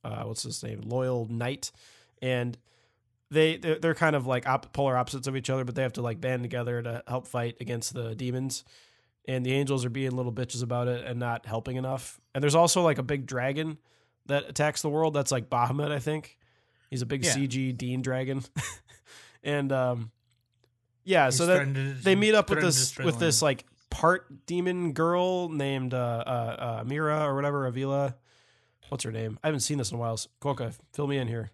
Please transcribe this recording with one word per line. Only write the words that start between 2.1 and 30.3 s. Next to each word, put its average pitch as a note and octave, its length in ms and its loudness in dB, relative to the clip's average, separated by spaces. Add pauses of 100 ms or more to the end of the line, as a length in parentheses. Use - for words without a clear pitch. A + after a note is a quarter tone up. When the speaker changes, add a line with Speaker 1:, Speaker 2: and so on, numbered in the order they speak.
Speaker 1:
and B2 360 -2 (720)
they, D#3+ 280 4
they're, D#3+ 220 0
they're E3 160 2
kind D#3 200 4
of, B2+ 100 0
like, B2+ 220 0
op-, - 260 0
polar C3+ 240 2
opposites B2+ 300 -2
of C3+ 80 -4
each B2+ 160 -4
other, C3 120 0
but B2 120 -6
they C3+ 80 0
have B2+ 100 -2
to, B2 80 -6
like, A#2 180 -4
band B2+ 240 -2
together A#2+ 380 -4
to A#2 260 -8
help B2 200 -4
fight A#2 340 -4
against A#2+ 320 -4
the A2+ 220 -6
demons, B2+ 480 -4 (640)
and C3 180 -2
the C3 80 2
angels C3+ 320 2
are B2 60 -2
being C3 200 -2
little B2 220 -2
bitches B2 300 -4
about B2 240 0
it B2 180 -4
and A#2+ 140 -6
not A#2 260 -4
helping A2+ 300 -4
enough. C3 440 -6 (140)
And C3+ 100 -2
there's D3 120 4
also, E3+ 260 6
like, D#3+ 160 6
a C3 60 -4
big C3+ 240 -4
dragon C#3 500 -2 (480)
that C#3+ 240 0
attacks D3 320 0
the D#3 80 0
world. D#3 240 2
That's, C#3+ 180 0
like, B2 200 0
Bahamut, B2+ 400 2
I C#3+ 80 -2
think. D3+ 400 -4 (500)
He's B2 140 -4
a - 20 -2
big C3+ 180 -2
Speaker 2:
Yeah. C#3+ 80 4
Speaker 1:
C C3+ 160 2
G C3 240 -2
Dean B2+ 300 -4
dragon. C3 420 -2 (120)
<laughs> - 880 -12
And, C#3+ 280 0
um, B2 400 0 (920)
yeah, F3 240 6
Speaker 2:
He's B2+ 100 2
Speaker 1:
so E3+ 100 4
that F#3 80 8
Speaker 2:
threatened C#3 200 2
to, C3+ 180 -2 (100)
Speaker 1:
they F#3+ 120 8
meet G#3+ 200 6
up G#3 140 4
with D3+ 100 4
Speaker 2:
threatened F3 140 4
to B2+ 60 4
Speaker 1:
this, B2+ 100 2
Speaker 2:
destroy - 160 -6
Speaker 1:
with C#3+ 140 2
Speaker 2:
the E3+ 60 4
Speaker 1:
this, D3 160 6
Speaker 2:
land. C#3+ 180 4
Speaker 1:
like, - 60 -20 (240)
part E3+ 560 0
demon F3 480 0
girl F3 560 2
named, C#3 440 -2
uh, B2+ 40 -2
uh, A#2 840 -2
uh, - 40 -8
Mira D3+ 400 0
or C#3 100 0
whatever, C#3+ 300 0
Avila. C3+ 500 -2 (720)
What's C3+ 140 -6
her A#2 80 -6
name? A2 320 -6
I D#3 40 0
haven't D3 140 0
seen D3+ 160 0
this A#2+ 140 -2
in A#2+ 60 -6
a - 20 -4
while. A2+ 180 -2
So, - 120 -8 (120)